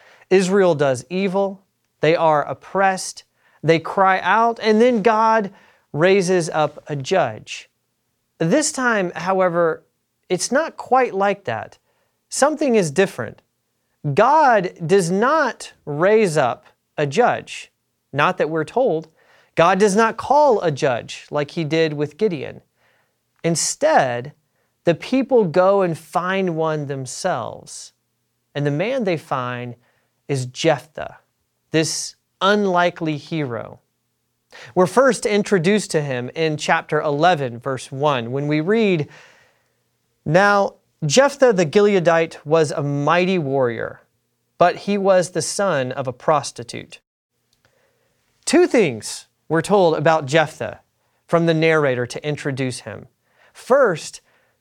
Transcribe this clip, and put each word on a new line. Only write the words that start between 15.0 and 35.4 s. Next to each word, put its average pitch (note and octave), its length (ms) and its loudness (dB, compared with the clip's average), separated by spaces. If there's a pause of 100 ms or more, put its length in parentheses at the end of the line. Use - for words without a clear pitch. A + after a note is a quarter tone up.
not B3+ 600 -2 (140)
raise F3+ 500 2
up B2+ 300 -2 (320)
a D3+ 80 -2
judge, C#3+ 640 -2 (400)
not D#3 240 0
that D#3 140 -2
we're D#3+ 140 -2
told. E3+ 440 -2 (460)
God F3+ 240 4
does G3+ 180 2
not A3+ 220 0
call C4+ 420 2
a F3 100 -2
judge B2+ 600 -4
like D3 220 -6
he E3+ 120 -4
did D#3 300 0
with D3 240 -6
Gideon. C3+ 420 -4 (840)
Instead, D#3 920 0 (500)
the E3+ 100 4
people B3 500 0
go F#3 360 2
and E3+ 160 0
find F3+ 580 -4
one D#3 320 -4
themselves. C3+ 1080 -8 (600)
And C#3+ 120 -2
the D3 40 0
man G#3+ 340 -2
they F#3 120 0
find B2 580 -6 (540)
is C3+ 160 -2
Jephthah, - 720 -4 (540)
this - 440 -2 (280)
unlikely F3 720 0
hero. C#3 640 -8 (920)
We're F3+ 120 4
first B3 380 2
introduced G3+ 680 0